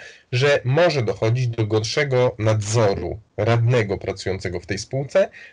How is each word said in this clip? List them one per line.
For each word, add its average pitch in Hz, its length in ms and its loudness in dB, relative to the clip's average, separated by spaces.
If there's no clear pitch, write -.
że 143 320 2
może 147 380 2
dochodzić 113 460 0
do 113 200 -2
gorszego 123 720 0
nadzoru 107 800 0
radnego 113 600 2
pracującego 92 600 -6
w - 60 -16
tej 98 120 -6
spółce - 520 -2